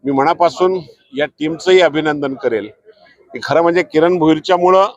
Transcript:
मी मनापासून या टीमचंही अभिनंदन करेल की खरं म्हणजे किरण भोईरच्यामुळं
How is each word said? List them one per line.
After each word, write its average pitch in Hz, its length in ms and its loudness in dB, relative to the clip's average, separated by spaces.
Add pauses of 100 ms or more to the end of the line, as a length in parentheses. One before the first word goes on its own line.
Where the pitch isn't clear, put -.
मी 139 80 -4
मनापासून 170 680 0 (340)
या 143 140 -4
टीमचंही 165 540 0
अभिनंदन 147 520 -2
करेल 117 340 -4 (680)
की 127 80 -12
खरं 151 200 0
म्हणजे 170 200 0
किरण 175 360 0
भोईरच्यामुळं 180 800 2